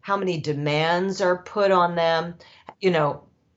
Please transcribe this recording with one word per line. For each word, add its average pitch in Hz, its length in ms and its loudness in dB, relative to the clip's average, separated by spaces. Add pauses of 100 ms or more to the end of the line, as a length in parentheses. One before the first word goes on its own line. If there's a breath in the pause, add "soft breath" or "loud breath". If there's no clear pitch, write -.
how 202 160 -2
many 185 240 -2
demands 156 800 0
are 180 240 2
put 202 260 0
on 175 240 4
them. 165 400 0 (460 loud breath)
You 190 100 2
know, 151 320 0 (340)